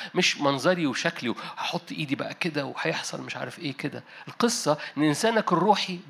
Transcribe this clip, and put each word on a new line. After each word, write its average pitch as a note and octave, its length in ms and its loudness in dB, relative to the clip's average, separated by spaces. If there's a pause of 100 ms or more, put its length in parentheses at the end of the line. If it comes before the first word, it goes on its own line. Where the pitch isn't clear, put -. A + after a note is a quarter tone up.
(160)
مش F3+ 220 4
منظري D3 500 4
وشكلي - 420 0
وهحط - 600 -6
إيدي C#3 240 -2
بقى - 180 -6
كده D3+ 320 -4
وهيحصل - 560 -4
مش B2+ 140 -10
عارف B2+ 240 -8
إيه C#3 140 -4
كده. B2+ 300 -6 (240)
القصة F#3 500 2 (200)
إن D3 60 4
إنسانك G3+ 500 4
الروحي F#3 460 2 (100)